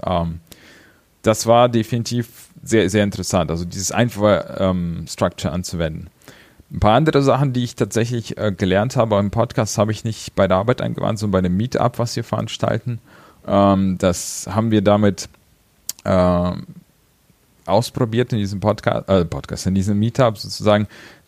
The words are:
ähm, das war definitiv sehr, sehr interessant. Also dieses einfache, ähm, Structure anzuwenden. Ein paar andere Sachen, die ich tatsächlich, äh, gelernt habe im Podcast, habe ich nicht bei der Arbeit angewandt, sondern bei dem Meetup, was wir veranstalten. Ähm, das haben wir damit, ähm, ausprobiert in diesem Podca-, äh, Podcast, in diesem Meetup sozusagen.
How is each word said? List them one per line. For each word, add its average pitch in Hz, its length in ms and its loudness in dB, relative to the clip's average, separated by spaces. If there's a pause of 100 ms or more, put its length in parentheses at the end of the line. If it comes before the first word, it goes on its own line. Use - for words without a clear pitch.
ähm, 85 340 -2 (840)
das 110 220 2
war 120 240 6
definitiv 117 760 -4 (160)
sehr, 107 260 4
sehr 104 140 2
interessant. 92 480 -2
Also 85 140 -2
dieses 90 260 -8
einfache, 104 680 0
ähm, 87 500 -2
Structure 87 440 -4
anzuwenden. 82 560 -6 (640)
Ein - 80 -8
paar 107 160 4
andere 147 260 4
Sachen, 135 300 2
die 123 120 -2
ich 117 120 -8
tatsächlich, 117 640 -2
äh, 104 200 -2
gelernt 101 380 0
habe 113 220 2
im 101 120 0
Podcast, 113 480 -2
habe 110 140 2
ich 104 140 -8
nicht - 300 -8
bei 98 120 2
der 92 100 2
Arbeit 113 240 0
angewandt, - 380 -4
sondern 98 240 0
bei 92 60 0
dem 90 80 0
Meetup, 120 420 -2
was 117 160 -4
wir 113 80 -4
veranstalten. 113 760 -4 (460)
Ähm, 98 520 2
das - 520 -2
haben 110 220 0
wir 107 100 4
damit, 104 460 2 (800)
ähm, 90 600 2 (1000)
ausprobiert 113 680 0
in 110 60 -2
diesem 101 200 -4
Podca-, - 480 -2
äh, 95 160 4
Podcast, - 440 -6
in 92 80 2
diesem 101 240 0
Meetup 113 380 2
sozusagen. 104 500 0 (400)